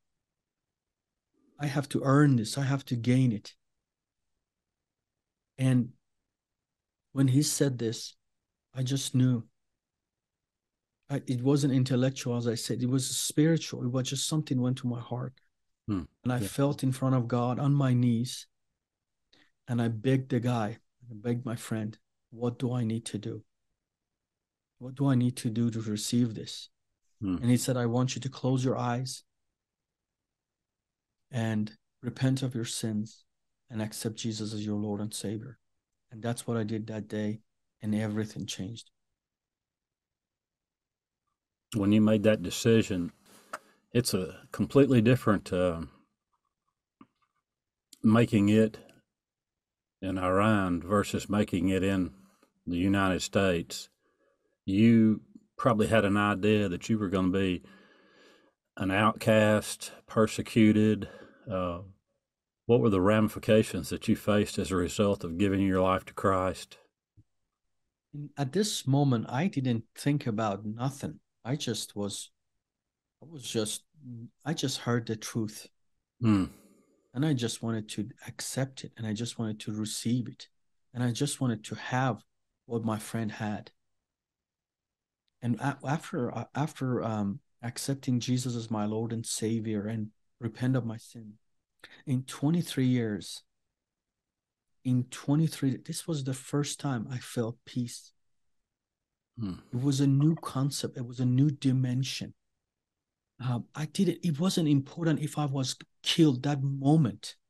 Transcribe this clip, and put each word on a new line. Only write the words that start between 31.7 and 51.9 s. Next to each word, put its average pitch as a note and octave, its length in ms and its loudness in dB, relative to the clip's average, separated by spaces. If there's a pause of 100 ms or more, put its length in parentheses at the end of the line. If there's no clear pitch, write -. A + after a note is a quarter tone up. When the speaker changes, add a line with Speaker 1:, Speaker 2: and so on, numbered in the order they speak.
Speaker 1:
repent C3 400 -2
of B2+ 140 -4
your A#2 100 -4
sins A2 600 -6 (440)
and A2 120 -6
accept G#2+ 340 -6
Jesus A2 380 -6
as G#2+ 120 -6
your G#2 120 -2
Lord G#2 240 -4
and G#2 120 -6
Savior." A2+ 460 -8 (520)
And A2 100 -16
that's A#2 260 -6
what A#2 80 -2
I A2+ 80 0
did G#2+ 240 -4
that G#2+ 220 -8
day, G#2+ 320 -4 (400)
and G#2+ 120 -2
everything G#2+ 520 -4
changed. A2 440 -10 (2750)
Speaker 2:
When G2+ 180 2
you A2 100 6
made G#2+ 220 4
that G#2+ 200 4
decision, G2+ 720 0 (800)
it's B2 200 0
a F#2 380 -6
completely B2 500 4
different, A2 520 2
uh, F2 300 0 (2250)
making A2 460 6
it G#2+ 280 4 (1200)
in F#2+ 160 -4
Iran F#2 640 4
versus F#2+ 480 0
making G2 400 2
it F#2+ 140 2
in F#2+ 300 0 (520)